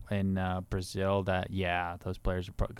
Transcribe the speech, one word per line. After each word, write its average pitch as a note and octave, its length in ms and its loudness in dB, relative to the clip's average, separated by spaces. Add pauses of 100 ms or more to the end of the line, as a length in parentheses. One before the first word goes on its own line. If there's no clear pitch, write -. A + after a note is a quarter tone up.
(100)
in, F#2+ 280 2
uh, F#2 220 0
Brazil F#2+ 600 0
that, F#2 280 0
yeah, F2 500 0
those F#2 180 -4
players F2+ 320 0
are - 20 -10
pro-, - 160 0 (120)